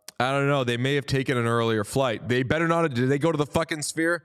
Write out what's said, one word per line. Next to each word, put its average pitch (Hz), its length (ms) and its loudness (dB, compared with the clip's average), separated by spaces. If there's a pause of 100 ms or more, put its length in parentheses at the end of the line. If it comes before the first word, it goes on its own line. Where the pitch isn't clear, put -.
(200)
I 127 120 0
don't 139 160 0
know. 143 160 0
They 120 120 0
may 131 200 -2
have 135 100 -4
taken 135 320 -2
an 117 80 0
earlier 113 360 2
flight. 120 460 -2
They 123 140 2
better 156 260 0
not 170 140 2
have, 156 120 0
did 123 140 2
they 143 100 2
go 160 140 2
to 151 60 0
the 147 80 0
fucking 160 360 -2
Sphere? 165 420 -2